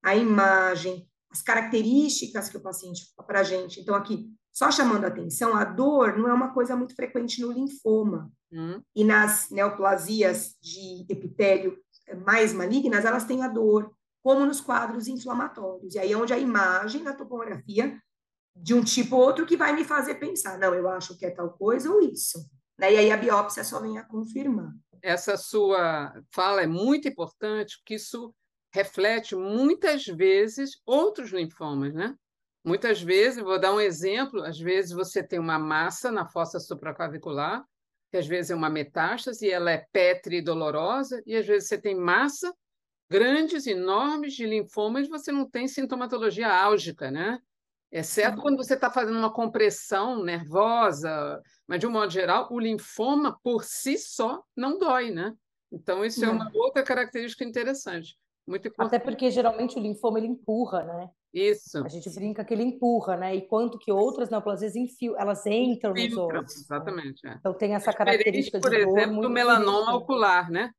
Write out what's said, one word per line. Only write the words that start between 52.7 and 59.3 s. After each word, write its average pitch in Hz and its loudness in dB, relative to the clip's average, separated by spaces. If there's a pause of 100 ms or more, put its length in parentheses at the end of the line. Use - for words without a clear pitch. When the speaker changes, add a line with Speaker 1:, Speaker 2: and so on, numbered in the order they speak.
Speaker 2:
por 233 0
si - -4
só 254 -4 (140)
não 269 -2
dói, 254 0
né? 185 -6 (400)
Então, 185 -2
isso 226 -2
é - 4
Speaker 1:
Não. 220 2
Speaker 2:
uma 220 -4
outra 269 2
característica 247 -4
interessante, 233 -6 (300)
muito 190 -6
Speaker 3:
Até 220 -10 (220)
Speaker 2:
importante. - 0
Speaker 3:
porque, 254 0